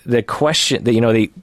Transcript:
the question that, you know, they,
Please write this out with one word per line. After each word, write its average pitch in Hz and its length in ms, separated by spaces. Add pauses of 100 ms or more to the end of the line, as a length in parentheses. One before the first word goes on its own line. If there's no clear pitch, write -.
the 120 180
question - 640
that, 117 80
you 113 80
know, 117 120
they, 110 180 (120)